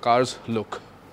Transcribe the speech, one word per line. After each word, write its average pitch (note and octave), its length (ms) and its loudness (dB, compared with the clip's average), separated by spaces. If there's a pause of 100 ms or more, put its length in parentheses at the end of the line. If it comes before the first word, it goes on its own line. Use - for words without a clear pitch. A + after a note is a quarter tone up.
car's B2 300 2 (140)
look। A2+ 280 -4 (340)